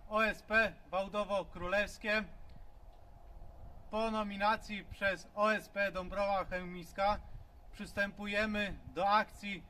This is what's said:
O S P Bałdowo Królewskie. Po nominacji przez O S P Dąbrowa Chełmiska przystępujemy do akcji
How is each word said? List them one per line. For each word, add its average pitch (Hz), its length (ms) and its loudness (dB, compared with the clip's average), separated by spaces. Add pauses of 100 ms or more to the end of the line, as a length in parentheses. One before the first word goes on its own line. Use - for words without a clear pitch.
O 214 160 4
S 202 180 0
P 214 300 4 (180)
Bałdowo 196 540 0
Królewskie. 202 800 0 (1700)
Po 220 200 2
nominacji 208 720 0
przez 190 500 -2
O 208 180 4
S 202 160 0
P 196 240 0
Dąbrowa 190 520 2
Chełmiska 185 760 0 (520)
przystępujemy 202 1000 0 (200)
do 185 140 4
akcji 202 600 4